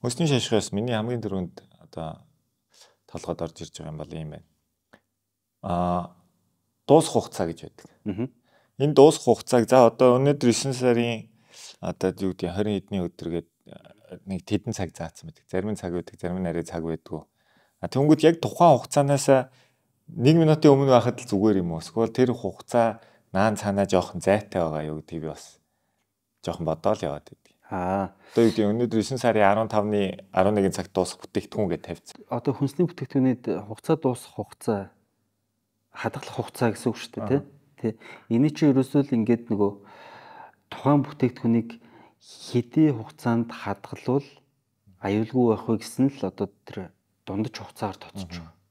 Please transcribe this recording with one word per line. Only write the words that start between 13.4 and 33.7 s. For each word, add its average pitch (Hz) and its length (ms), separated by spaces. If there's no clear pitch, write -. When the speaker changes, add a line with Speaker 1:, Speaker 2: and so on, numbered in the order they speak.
Speaker 1:
нэг 95 160
тедэн 107 320
цаг 87 160
заасан 80 400
байдаг. - 160
Зарим 95 320
цаг 87 160
байдаг, 87 240
зарим 90 240
нэрээ 85 240
цаг 82 160
байдаг. 80 420
А 92 80
төнгөд 151 400
яг 165 160
тухайн 160 320
хугацаанаас 139 760
1 113 120
минутын 156 360
өмнө 139 200
байхад 120 320
л - 80
зүгээр 98 320
юм 82 160
уу? - 0
Эсвэл 113 320
тэр 123 240
хугацаа 113 640
наан 104 240
цаанаа 98 320
жоохон 90 360
зайтай 101 360
байгаа 78 280
юу 78 160
гэдгийг 80 240
би 76 40
бас - 320
жоохон 85 240
бодоол 80 340
яваад 73 260
байдаг. - 280
Speaker 2:
Аа. 95 480
Speaker 1:
Одоо 117 160
юу 107 320
гэдэг 120 160
өнөөдөр 110 80
9 131 160
сарын 107 480
15-ны 104 640
11 98 400
цагт - 240
дуусах - 300
бүтээгдэхүүн - 420
гэж 85 160
тавьчих. - 360
Speaker 2:
Одоо 120 240
хүнсний 143 320
бүтээгдэхүүнэд 131 560
хугацаа 151 320